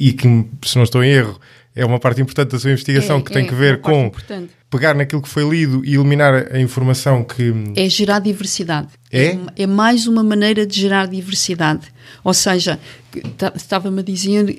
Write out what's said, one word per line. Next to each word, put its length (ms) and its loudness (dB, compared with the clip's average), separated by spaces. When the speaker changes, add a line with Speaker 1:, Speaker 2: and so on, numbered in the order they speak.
Speaker 1:
e 120 6
que, 320 2
se 120 -2
não 60 6
estou 200 2
em 60 4
erro, 300 2
é 100 -2
uma 140 0
parte 200 0
importante 340 -2
da 60 -2
sua 120 0
investigação, 480 0
Speaker 2:
É, 20 0
Speaker 1:
que 100 -14
tem 140 0
Speaker 2:
é 20 -4
Speaker 1:
que 60 -6
ver 220 4
Speaker 2:
uma 60 -4
parte 140 0
Speaker 1:
com 120 2
Speaker 2:
importante. 420 -10
Speaker 1:
pegar 280 0
naquilo 260 -2
que 80 -16
foi 180 -2
lido 380 0
e 80 0
eliminar 580 4
a 80 -2
informação 640 0
que 300 -2
Speaker 2:
É 120 2
gerar 300 0
diversidade. 720 -4
Speaker 1:
É? 140 4
Speaker 2:
É, 120 0
é 100 -2
mais 400 2
uma 160 2
maneira 420 2
de 160 -4
gerar 240 2
diversidade. 760 -4
Ou 100 0
seja, 460 0
ta-, 180 -4
estava-me 440 -4
a 40 -6
dizer 560 -2